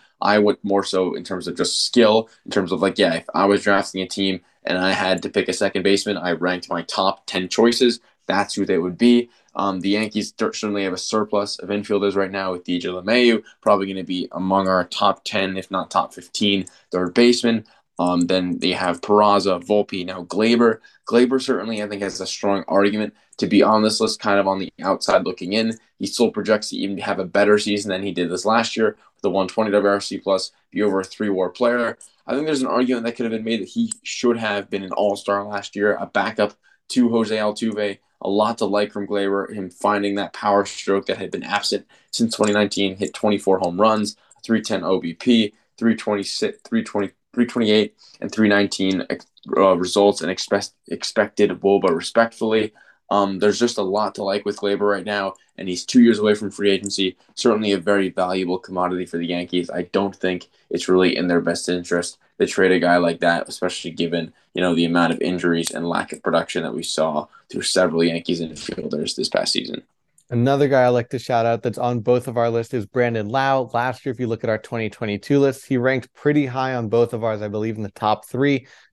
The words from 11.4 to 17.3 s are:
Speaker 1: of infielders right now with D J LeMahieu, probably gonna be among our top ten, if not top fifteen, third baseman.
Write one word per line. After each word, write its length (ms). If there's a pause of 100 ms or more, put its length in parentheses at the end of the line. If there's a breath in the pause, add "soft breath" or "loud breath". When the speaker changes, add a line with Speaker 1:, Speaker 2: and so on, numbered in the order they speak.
Speaker 1:
of 120
infielders 460
right 160
now 200
with 120
D 140
J 120
LeMahieu, 540 (180 loud breath)
probably 260
gonna 160
be 280
among 360
our 180
top 380
ten, 340
if 120
not 220
top 220
fifteen, 520 (260 loud breath)
third 220
baseman. 520 (340 soft breath)